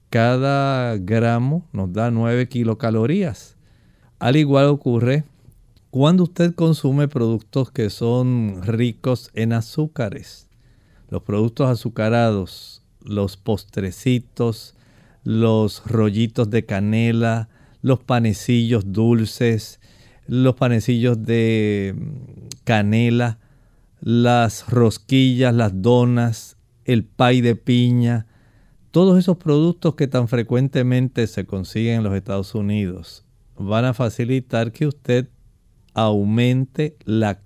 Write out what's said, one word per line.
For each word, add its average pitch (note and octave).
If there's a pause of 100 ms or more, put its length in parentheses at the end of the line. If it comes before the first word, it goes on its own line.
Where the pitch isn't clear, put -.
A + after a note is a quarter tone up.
Cada B2+
gramo A#2
nos F#2+
da A2+
nueve A#2
kilocalorías. A#2 (640)
Al B2
igual C#3
ocurre C3 (640)
cuando D#3+
usted F3
consume D3
productos A#2
que G#2+
son A#2
ricos A#2
en A2+
azúcares. A#2 (600)
Los G2
productos A2+
azucarados, A2 (180)
los G2+
postrecitos, A2+ (480)
los A2
rollitos A2+
de A2+
canela, A2+ (320)
los B2+
panecillos A#2
dulces, A2+ (480)
los B2+
panecillos A#2+
de G#2+ (680)
canela, A#2 (640)
las A#2+
rosquillas, B2
las G#2
donas, A#2+ (280)
el A#2
pay B2
de A#2
piña, B2 (640)
todos F3+
esos F3+
productos D#3+
que C#3+
tan B2
frecuentemente B2+
se F#2+
consiguen A2
en A2
los G2
Estados G2
Unidos G2+ (320)
van G#2+
a B2+
facilitar A#2
que D3+
usted - (640)
aumente A#2+
la G#2+